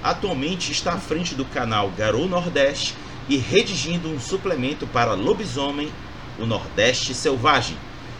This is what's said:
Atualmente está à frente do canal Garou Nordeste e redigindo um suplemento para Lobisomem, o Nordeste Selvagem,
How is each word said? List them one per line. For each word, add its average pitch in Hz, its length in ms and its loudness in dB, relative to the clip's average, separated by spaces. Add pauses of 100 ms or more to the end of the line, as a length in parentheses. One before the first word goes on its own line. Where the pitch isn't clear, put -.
Atualmente 175 680 0
está - 180 0
à - 60 0
frente 170 360 -2
do 135 120 -2
canal 110 520 0
Garou 107 300 2
Nordeste 170 680 2 (340)
e 139 80 4
redigindo 170 720 2
um 151 100 -4
suplemento 147 680 -2
para 117 280 2
Lobisomem, 143 760 0 (480)
o 117 80 -4
Nordeste 113 680 2
Selvagem, 135 640 2 (420)